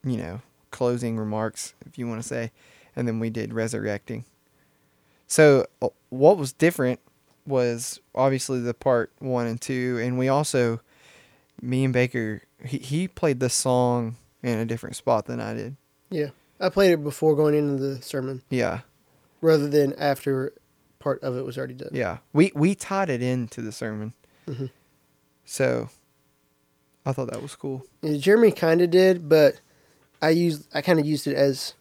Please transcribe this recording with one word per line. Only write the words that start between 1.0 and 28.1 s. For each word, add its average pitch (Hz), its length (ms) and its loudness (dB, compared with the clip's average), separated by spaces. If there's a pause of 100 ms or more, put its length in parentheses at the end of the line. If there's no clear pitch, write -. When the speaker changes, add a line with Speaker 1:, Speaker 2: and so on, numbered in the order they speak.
Speaker 1:
remarks, 110 560 -6 (120)
if - 120 -20
you 123 100 -8
wanna 113 160 -8
say, 117 280 -8 (440)
and 123 120 -4
then 113 120 -4
we 113 100 -4
did 110 240 -8
resurrecting. 113 720 -6 (1000)
So, 147 380 6 (160)
uh, 127 80 -2 (200)
what 151 280 4
was 139 140 -6
different 139 480 0 (460)
was 123 560 -2 (120)
obviously 131 460 0
the 120 140 -4
part 120 460 0
one 123 280 -4
and 117 140 -6
two, 127 400 -4
and 123 160 -2
we 127 100 0
also, 131 540 0 (800)
me 127 240 -2
and 131 80 0
Baker, 117 480 -2 (240)
he, 135 140 -6
he 151 280 -4
played 139 320 -2
the 127 100 0
song 123 680 0 (260)
in 120 160 -2
a 117 60 -2
different 117 320 -8
spot 117 300 -2
than 120 120 -8
I 110 140 -8
did. 117 240 -10 (320)
Speaker 2:
Yeah. 147 220 -4 (280)
I 190 100 -2
played 190 220 4
it 156 120 0
before 147 320 2
going 147 200 4
into 143 260 2
the 135 200 -4
sermon 131 480 -6
Speaker 1:
Yeah. 113 320 0 (580)
Speaker 2:
rather 156 300 4
than 143 240 4
after 139 600 -2 (460)
part 135 240 -4
of 127 140 -4
it 131 80 -8
was 127 120 -10
already 127 160 -10
done. 131 200 -14
Speaker 1:
Yeah. 95 240 -4 (160)
We, 165 200 4
we 175 220 2
tied 196 340 -4
it 123 120 -2
into 127 400 -4
the 107 100 -8
sermon. 107 420 -8 (340)
Speaker 2:
Mm-hmm. 135 200 -8 (800)
Speaker 1:
So, 123 440 -2 (1160)
I 135 80 -2
thought 123 180 -6
that 117 100 -10
was 139 140 -14
cool. 131 300 -10 (160)
Speaker 2:
Yeah, 151 160 -2